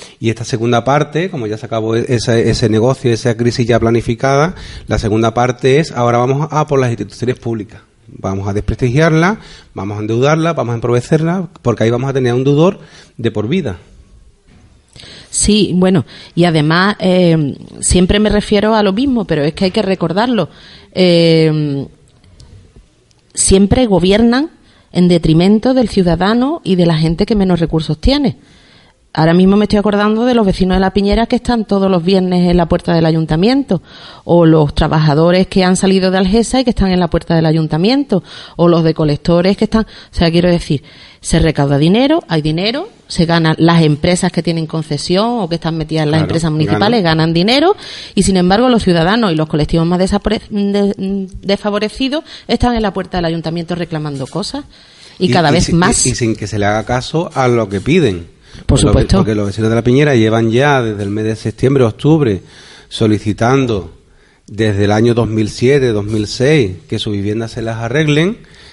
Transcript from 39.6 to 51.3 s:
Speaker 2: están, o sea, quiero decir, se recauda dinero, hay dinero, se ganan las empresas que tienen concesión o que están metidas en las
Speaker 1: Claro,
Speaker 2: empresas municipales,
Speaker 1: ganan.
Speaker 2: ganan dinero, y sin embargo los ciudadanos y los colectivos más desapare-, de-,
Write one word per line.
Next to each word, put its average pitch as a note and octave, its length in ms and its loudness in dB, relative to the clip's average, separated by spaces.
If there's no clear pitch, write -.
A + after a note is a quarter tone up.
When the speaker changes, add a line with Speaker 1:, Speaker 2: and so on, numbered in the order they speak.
Speaker 2:
están, A3 180 0
o - 320 -14
sea, E3 160 0
quiero F3 180 2
decir, E3+ 360 -2
se - 200 -2
recauda C#3+ 360 0
dinero, A#3+ 520 2
hay D#3+ 120 -2
dinero, G3+ 480 -4
se E3+ 180 0
ganan E3 320 2
las E3 240 4
empresas F3 480 0
que E3 140 -4
tienen E3 220 -4
concesión F3 720 -4
o F3 80 -4
que E3+ 80 -4
están E3 200 -6
metidas D#3 280 -4
en D3 80 0
las D#3+ 60 2
Speaker 1:
Claro, D3+ 120 0
Speaker 2:
empresas E3 220 -2
municipales, G3 500 0
Speaker 1:
ganan. D#3+ 160 2
Speaker 2:
ganan E3 160 0
dinero, C4 400 2
y G3+ 80 2
sin F#3+ 140 0
embargo F#3+ 320 2
los A#3 160 2
ciudadanos F#3 480 2
y - 20 -2
los D#3 140 -2
colectivos E3 400 0
más F3+ 100 0
desapare-, G3+ 520 -2
de-, G3+ 760 -2